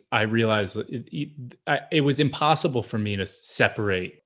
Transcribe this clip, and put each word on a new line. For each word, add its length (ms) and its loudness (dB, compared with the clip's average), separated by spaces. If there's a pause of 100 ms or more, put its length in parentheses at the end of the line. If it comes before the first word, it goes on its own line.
(120)
I 100 2
realized 540 2
that 140 -6
it, 220 -10
it, 180 -6 (360)
I, 140 2 (120)
it 100 4
was 180 2
impossible 640 2
for 160 -6
me 160 -2
to 100 -2
separate 1000 -2